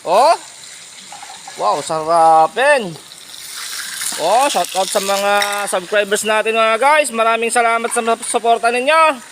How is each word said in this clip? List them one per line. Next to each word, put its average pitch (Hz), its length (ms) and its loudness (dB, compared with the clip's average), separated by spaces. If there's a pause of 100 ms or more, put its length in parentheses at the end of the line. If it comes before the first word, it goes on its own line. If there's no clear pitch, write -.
Oh. 240 480 2 (1120)
Wow, 170 240 0
sarapin. 165 1040 4 (1300)
Oh, 214 320 2
shout 185 220 -2 (100)
out 190 80 -2
sa - 80 -4
mga 196 360 0 (360)
subscribers 202 560 -2
natin, 214 320 0
mga 226 240 2
guys. 285 320 2
Maraming 226 400 -2
salamat 233 400 0
sa 240 80 -4 (240)
suporta 233 480 0
ninyo. 285 480 2 (120)